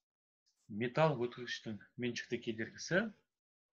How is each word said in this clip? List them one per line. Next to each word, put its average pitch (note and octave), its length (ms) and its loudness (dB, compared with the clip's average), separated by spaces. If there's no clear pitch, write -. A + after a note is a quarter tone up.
металл B2 480 4
өткізгіштің A#2+ 640 -4
меншікті A#2+ 500 -2
кедергісі A#2 580 0